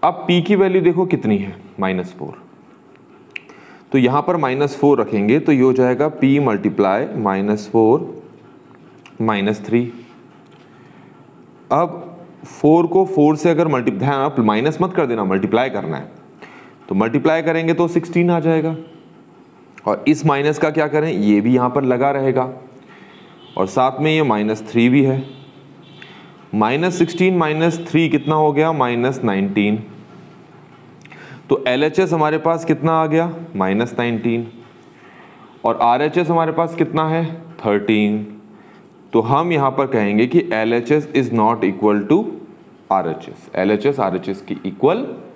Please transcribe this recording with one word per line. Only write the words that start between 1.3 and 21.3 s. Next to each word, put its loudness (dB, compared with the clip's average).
है? -6
माइनस -4
फ़ोर। -14
तो 0
यहाँ 2
पर -2
माइनस -2
फ़ोर 4
रखेंगे, 0
तो 0
ये 4
हो 4
जाएगा 2
P 4
multiply 0
minus -2
four 2
minus -2
three। -2
अब -4
फ़ोर 2
को 2
फ़ोर 2
से 0
अगर 2
मल्टी-, -2
ध्यान, 0
आप -2
minus 0
मत -2
कर 2
देना, -2
multiply 0
करना -8
है। -14
तो -2
multiply 2
करेंगे 0
तो 0
सिक्सटीन 0
आ 2
जाएगा। 0
और -2
इस 0
minus 0
का 0
क्या 0
करें? -2
ये 2